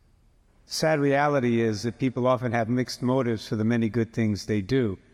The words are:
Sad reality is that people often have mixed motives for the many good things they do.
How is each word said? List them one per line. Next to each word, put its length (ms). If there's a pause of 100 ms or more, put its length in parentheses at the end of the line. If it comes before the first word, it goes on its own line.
(640)
Sad 340
reality 640
is 220
that 160
people 260
often 260
have 160
mixed 360
motives 440
for 80
the 80
many 260
good 220
things 360
they 140
do. 360 (160)